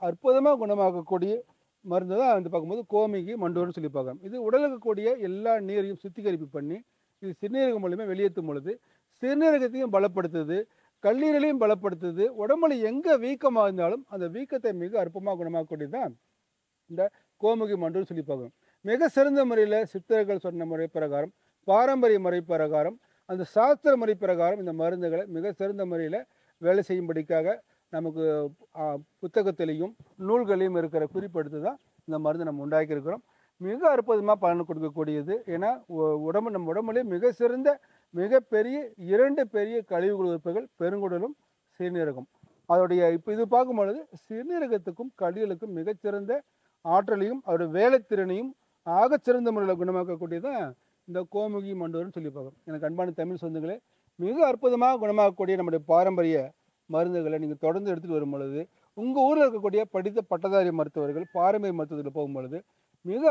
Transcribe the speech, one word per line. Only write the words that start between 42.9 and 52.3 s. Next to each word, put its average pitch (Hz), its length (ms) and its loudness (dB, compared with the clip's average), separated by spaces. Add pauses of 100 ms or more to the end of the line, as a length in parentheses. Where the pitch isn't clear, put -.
இப்ப 208 160 -6
இது 226 120 0 (100)
பார்க்கும் 247 260 4
பொழுது 208 200 -2 (240)
சிறுநீரகத்துக்கும் 240 840 -4 (120)
கல்லீரலுக்கும் 190 560 -4
மிகச்சிறந்த 202 600 -4 (440)
ஆற்றலையும் 202 600 2
அதோட 170 260 0
வேலைத்திறனையும் 208 800 2 (360)
ஆகச்சிறந்த 247 640 4
முறையில 196 240 0
குணமாக்கக்கூடியதான் 180 840 -4 (460)
இந்த 180 120 -6 (120)
கோமுகி 202 480 -4
மண்டூரம்னு 170 380 -6
சொல்லி 156 140 -8